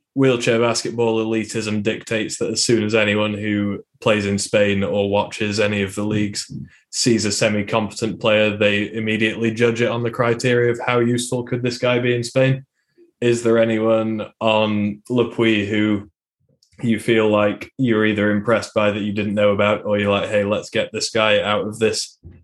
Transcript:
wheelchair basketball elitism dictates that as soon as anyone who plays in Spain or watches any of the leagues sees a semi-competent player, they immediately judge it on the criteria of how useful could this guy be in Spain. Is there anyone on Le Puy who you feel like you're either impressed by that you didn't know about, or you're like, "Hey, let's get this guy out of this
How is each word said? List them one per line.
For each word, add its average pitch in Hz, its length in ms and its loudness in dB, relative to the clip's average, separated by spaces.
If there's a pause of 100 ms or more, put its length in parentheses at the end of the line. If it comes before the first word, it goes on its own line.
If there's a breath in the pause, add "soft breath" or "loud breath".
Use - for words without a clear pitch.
(160)
wheelchair 123 420 2
basketball 113 640 0
elitism 107 600 -4
dictates 110 560 -4
that - 120 -4
as - 140 -2
soon 113 180 2
as 107 120 -2
anyone 107 400 2
who 104 500 -4 (160)
plays 107 240 2
in 101 140 0
Spain 101 440 2
or 101 280 0
watches 104 500 -2
any 104 220 0
of 98 120 -4
the 104 100 -4
leagues 104 460 -4 (400 loud breath)
sees 110 360 2
a 104 40 0
semi-competent 104 880 -2
player, 107 380 2
they 104 380 0
immediately 110 580 0
judge 117 300 2
it 110 80 0
on 117 120 -2
the 117 80 -2
criteria 120 640 2
of 120 140 -4
how 120 140 2
useful 120 440 0
could 123 180 -4
this 123 140 -4
guy 123 220 0
be 123 160 0
in 120 100 -2
Spain. 135 400 0 (560 soft breath)
Is 120 220 2
there 117 160 4
anyone 110 640 2 (180)
on 107 680 0
Le 120 240 0
Puy 110 320 2
who 107 440 0 (720)
you 113 160 2
feel 110 300 2
like 104 480 0
you're 110 300 2
either 104 240 2
impressed 104 420 0
by 104 180 2
that 104 120 -2
you 104 100 -4
didn't 104 220 -4
know 104 180 4
about, 104 340 0
or 104 120 0
you're 101 140 0
like, 98 180 0
"Hey, 104 140 2
let's 90 260 -4
get 107 220 -2
this 107 180 -4
guy 107 300 2
out 101 260 -2
of 107 120 -10
this - 400 -2 (260)